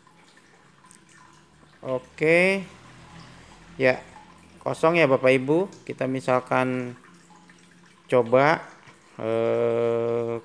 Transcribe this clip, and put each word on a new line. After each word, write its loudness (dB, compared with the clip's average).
Oke. 0
Ya, 2
kosong 0
ya 6
Bapak 4
Ibu. 0
Kita -8
misalkan -2
coba, 4
eh, -2